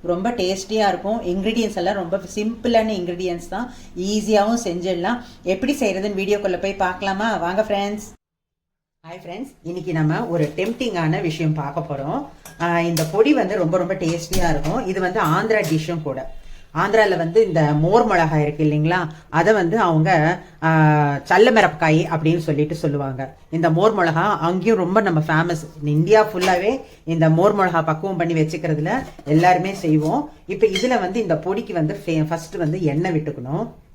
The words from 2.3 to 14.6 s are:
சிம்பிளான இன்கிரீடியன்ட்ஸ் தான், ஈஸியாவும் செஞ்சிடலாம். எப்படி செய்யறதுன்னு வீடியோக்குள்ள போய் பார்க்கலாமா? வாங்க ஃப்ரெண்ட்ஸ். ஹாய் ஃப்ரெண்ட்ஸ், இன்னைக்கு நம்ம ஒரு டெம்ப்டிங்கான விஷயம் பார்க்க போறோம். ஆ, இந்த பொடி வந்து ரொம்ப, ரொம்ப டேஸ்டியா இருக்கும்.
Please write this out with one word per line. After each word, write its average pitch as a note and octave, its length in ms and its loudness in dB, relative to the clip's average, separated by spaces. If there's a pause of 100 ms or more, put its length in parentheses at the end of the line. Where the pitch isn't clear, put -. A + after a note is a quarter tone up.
சிம்பிளான A3 680 0
இன்கிரீடியன்ட்ஸ் F3 480 -6
தான், A#3 240 -8 (260)
ஈஸியாவும் G#3+ 680 0
செஞ்சிடலாம். F3+ 540 -2 (240)
எப்படி A#3+ 380 -2
செய்யறதுன்னு G3 420 -2
வீடியோக்குள்ள G3 380 -2
போய் G3 140 -4
பார்க்கலாமா? G3 640 -2
வாங்க F3+ 260 -2
ஃப்ரெண்ட்ஸ். G#3 520 -4 (920)
ஹாய் F3+ 180 -18
ஃப்ரெண்ட்ஸ், G#3 240 -12 (120)
இன்னைக்கு F3 300 -8
நம்ம D#3+ 340 0
ஒரு D#3 300 -2
டெம்ப்டிங்கான G3 640 -2
விஷயம் D#3+ 320 -2
பார்க்க D3 280 -6
போறோம். D#3 460 -6 (340)
ஆ, E3+ 200 0
இந்த E3+ 240 0
பொடி G#3+ 300 4
வந்து G3+ 220 0
ரொம்ப, F3 220 0
ரொம்ப F3+ 160 -2
டேஸ்டியா E3+ 560 0
இருக்கும். D#3+ 360 -2